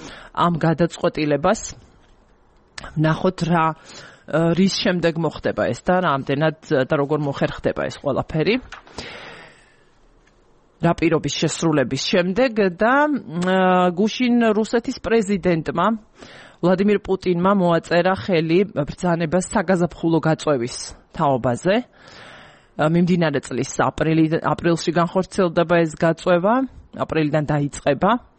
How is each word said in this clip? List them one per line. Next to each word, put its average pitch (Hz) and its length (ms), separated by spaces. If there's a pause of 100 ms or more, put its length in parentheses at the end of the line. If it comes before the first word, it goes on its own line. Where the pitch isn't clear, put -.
(320)
ამ 170 240
გადაწყვეტილებას. 160 1080 (1300)
ვნახოთ 156 460
რა, 165 260
ე, 156 80 (800)
რის 185 180
შემდეგ 170 420
მოხდება 139 520
ეს 120 160
და 180 160
რამდენად, 151 640
ე, 131 240
და - 80
როგორ 143 240
მოხერხდება 143 640
ეს 143 160
ყველაფერი. 156 560 (2250)
რა 170 120
პირობის 160 420
შესრულების 151 640
შემდეგ 190 500 (200)
და, 214 320
ე, 185 520 (340)
გუშინ 226 600
რუსეთის 220 480
პრეზიდენტმა 180 880 (720)
ვლადიმირ 196 420
პუტინმა 185 520
მოაწერა 175 600
ხელი 165 460 (160)
ბრძანებას 170 720
საგაზაფხულო 170 720
გაწვევის 147 540 (320)
თაობაზე. 135 720
ე, - 1080
მიმდინარე 165 560
წლის 131 360
აპრილი-, 156 640
აპრილში 160 540
განხორციელდება 170 880
ეს 156 160
გაწვევა, 175 580 (380)
აპრილიდან 151 560
დაიწყება. 147 640 (280)